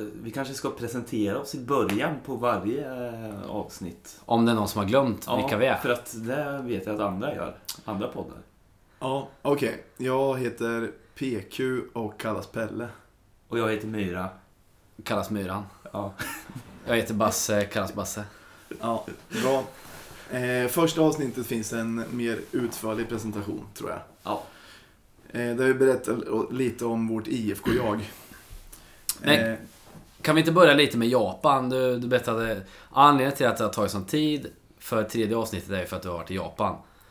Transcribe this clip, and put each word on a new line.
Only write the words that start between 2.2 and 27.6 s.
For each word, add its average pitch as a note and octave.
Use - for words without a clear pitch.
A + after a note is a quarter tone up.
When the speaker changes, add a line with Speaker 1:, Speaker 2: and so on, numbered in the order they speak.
Speaker 1:
på C#3
varje, A#2+
eh, G2+
avsnitt. -
Speaker 2:
Om A#2
det A#2
är A2+
någon G#2
som A2
har G2
glömt A#2+
Speaker 1:
Ja, A#2+
Speaker 2:
vilka B2+
vi A2+
är. A#2
Speaker 1:
för B2
att A#2+
det C#3+
vet A2
jag G#2+
att A2
andra G2+
gör. -
Andra G#2+
poddar. -
Speaker 3:
Ja, C3+
okej. C#3
Jag C3
heter A#2
P B2
Q B2+
och G#2+
kallas G#2+
Pelle. A2
Speaker 1:
Och A#2
jag A2+
heter G#2+
Myra. F#2+
Speaker 2:
Kallas G2+
Myran. G2
Speaker 1:
Ja. G2+
Speaker 2:
Jag A#2+
heter A2+
Basse, G#2+
kallas G2
Basse. G#2
Speaker 3:
Ja, A2+
bra. C3
Eh, B2
första D#3+
avsnittet C#3+
finns A2+
en A2+
mer A#2
utförlig A2+
presentation, G#2
tror -
jag. E2+
Speaker 1:
Ja. -
Speaker 3:
Eh, A#2+
där C3
vi C3
berättar B2+
l-, A2
lite B2
om A2+
vårt A2
I A2
F G2